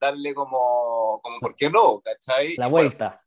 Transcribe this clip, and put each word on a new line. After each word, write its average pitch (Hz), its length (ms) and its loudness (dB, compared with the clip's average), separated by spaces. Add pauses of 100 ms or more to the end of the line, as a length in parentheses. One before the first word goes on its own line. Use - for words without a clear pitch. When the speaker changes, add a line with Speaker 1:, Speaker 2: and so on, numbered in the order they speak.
Speaker 1:
darle 143 340 -2
como, 123 880 0
como, 120 160 -12
"¿por 120 160 -8
qué 147 160 -2
no?", 170 300 4
¿cachai? 139 560 -4
Speaker 2:
La 123 100 -2
Speaker 1:
Y 127 40 0
bueno, 156 180 4
Speaker 2:
vuelta. - 380 -8